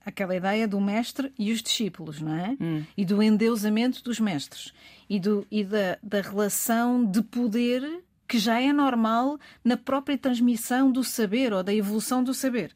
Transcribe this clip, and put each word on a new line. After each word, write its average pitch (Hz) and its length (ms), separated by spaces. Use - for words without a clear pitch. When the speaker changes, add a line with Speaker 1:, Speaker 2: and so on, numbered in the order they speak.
Speaker 1:
aquela 185 300
ideia 202 320
do 196 120
mestre 233 560
e 208 160
os 226 100
discípulos, 165 580
não 156 140
é? 190 260
Speaker 2:
Hum. 156 240
Speaker 1:
E 202 80
do 202 180
endeusamento 220 840
dos 233 160
mestres. 185 520
E, 202 80
do, 202 320
e 214 140
da, 196 380
da 202 180
relação 226 840
de 202 180
poder 240 600
que 240 120
já 226 220
é 277 120
normal 262 640
na 240 120
própria 269 400
transmissão 247 760
do 254 100
saber 233 500
ou 185 100
da 202 120
evolução 214 480
do 254 100
saber. 247 440